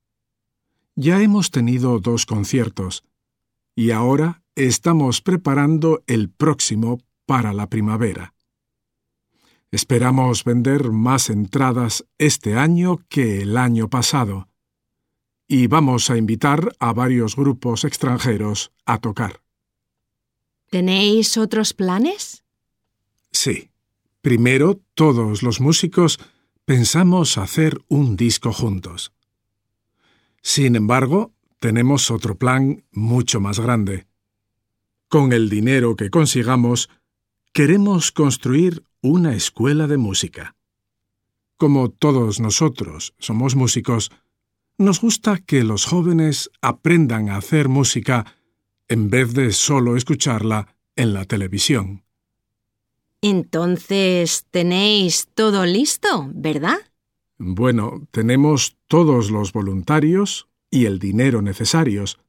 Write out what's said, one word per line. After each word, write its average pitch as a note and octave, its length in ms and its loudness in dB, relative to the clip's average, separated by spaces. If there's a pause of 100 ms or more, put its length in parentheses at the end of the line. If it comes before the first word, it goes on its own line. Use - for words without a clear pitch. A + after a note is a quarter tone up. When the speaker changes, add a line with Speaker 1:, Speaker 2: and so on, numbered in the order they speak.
(960)
Speaker 1:
Ya E3+ 260 2
hemos G#3 280 4
tenido B2 500 0
dos A#2 260 -2
conciertos, G#2 800 -4 (720)
y A#2 180 0
ahora C#3 520 0 (120)
estamos C3+ 680 0
preparando D#3 840 0
el A2 240 -2
próximo A#2+ 680 -2 (260)
para A#2 280 0
la G#2 160 -6
primavera. G#2+ 640 -2 (1400)
Esperamos B2 720 0
vender B2+ 480 0
más B2 380 0
entradas A#2+ 760 -2 (120)
este A2+ 380 0
año E3+ 440 2 (100)
que A2 320 -2
el G2+ 160 -2
año A#2 320 0
pasado, A#2 600 -2 (1000)
y B2+ 200 4
vamos C3 420 2
a A#2+ 80 0
invitar B2 640 0
a A#2 140 -2
varios A#2+ 420 -2
grupos B2+ 500 -2
extranjeros A#2+ 840 -4 (140)
a A2+ 140 0
tocar. G#2+ 420 -6 (1300)
Speaker 2:
¿Tenéis G3+ 680 2
otros A3 360 0
planes? G#3 720 -4 (880)
Speaker 1:
Sí. - 380 -4 (520)
Primero, C3 600 2 (120)
todos A#2 500 2
los A#2 160 -2
músicos D#3+ 600 2 (460)
pensamos E3 720 2
hacer D3+ 420 -2 (100)
un C#3 260 2
disco A#2 380 0
juntos. F#2 580 -6 (1300)
Sin C3 340 2
embargo, C3 580 0 (260)
tenemos B2 500 0
otro G#2 280 -6
plan C3 540 -2
mucho A#2+ 480 -2
más G2+ 200 -4
grande. G#2+ 480 -2 (1040)
Con C#3 220 4
el A2+ 180 2
dinero A#2 460 2
que G2+ 140 -6
consigamos, B2 800 0 (640)
queremos F#3 600 2
construir D3+ 720 0 (180)
una D#3 340 2
escuela C#3+ 520 0
de C#3+ 100 0
música. G2 580 -4 (1000)
Como C#3 340 2
todos B2 480 0
nosotros A2 800 -2
somos B2 360 -2
músicos, A#2+ 540 0 (680)
nos G3 240 2
gusta G#3+ 360 0
que C3+ 260 0
los G#2+ 220 -2
jóvenes E3 640 0 (120)
aprendan B2 680 0
a G2 80 -4
hacer C#3+ 320 0
música B2+ 560 0 (640)
en A2 220 0
vez A#2+ 240 0
de B2+ 180 0
solo B2 460 0
escucharla A2 800 -2 (200)
en A#2 180 0
la F#2+ 120 -6
televisión. G2 800 -4 (1160)
Speaker 2:
Entonces, F3+ 1300 -2
tenéis F#3 840 0
todo G3+ 320 0
listo, G3+ 680 -2
¿verdad? D#3 440 -4 (600)
Speaker 1:
Bueno, G#2+ 720 -2
tenemos C3 680 0 (100)
todos C#3 440 2
los G#2 220 -4
voluntarios D3 960 -2 (200)
y B2+ 160 2
el G2 140 -2
dinero A2 420 0
necesarios, G2+ 880 -2